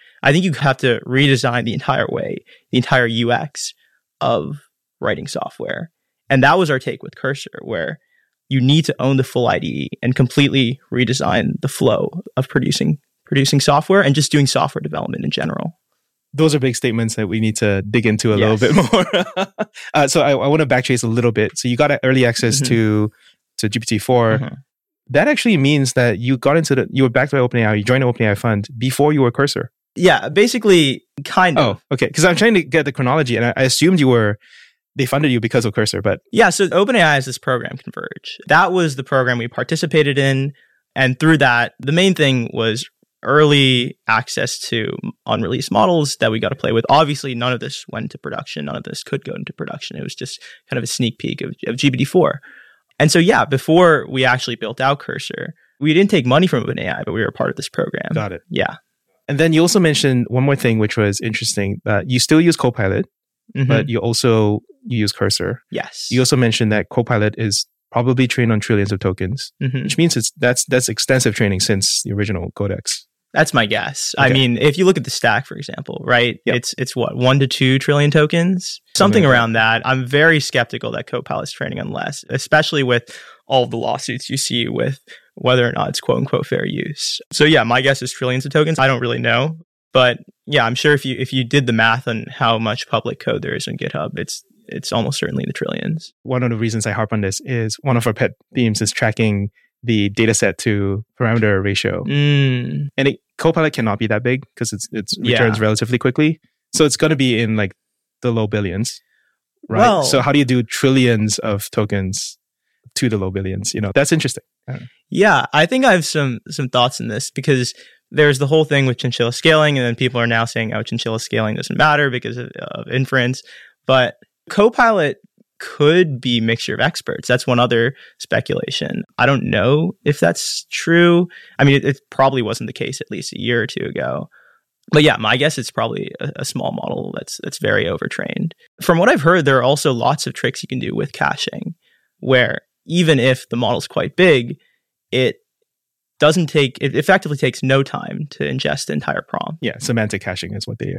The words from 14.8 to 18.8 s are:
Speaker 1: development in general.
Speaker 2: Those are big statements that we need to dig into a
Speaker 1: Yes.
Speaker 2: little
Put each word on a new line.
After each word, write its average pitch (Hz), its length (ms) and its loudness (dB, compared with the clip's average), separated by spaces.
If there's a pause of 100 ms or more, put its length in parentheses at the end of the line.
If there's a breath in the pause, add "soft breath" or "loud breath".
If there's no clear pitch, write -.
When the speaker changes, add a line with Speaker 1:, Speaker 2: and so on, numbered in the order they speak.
Speaker 1:
development - 440 -6
in - 60 -2
general. - 480 -6 (560)
Speaker 2:
Those 151 200 4
are 147 40 4
big 127 160 0
statements 113 400 -2
that 107 120 -2
we 110 120 -2
need 110 180 0
to 98 260 2
dig 107 240 0
into 107 260 2
a 104 40 2
Speaker 1:
Yes. 107 240 4
Speaker 2:
little 143 220 4